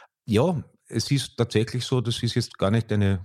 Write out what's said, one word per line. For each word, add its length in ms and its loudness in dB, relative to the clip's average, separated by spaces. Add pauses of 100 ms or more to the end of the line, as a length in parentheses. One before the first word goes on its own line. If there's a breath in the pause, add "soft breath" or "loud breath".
(260 loud breath)
Ja, 380 2 (300)
es 160 -2
ist 280 -2
tatsächlich 480 0
so, 160 0
das 200 -4
ist 140 -2
jetzt 220 -4
gar 120 2
nicht 220 0
eine, 340 2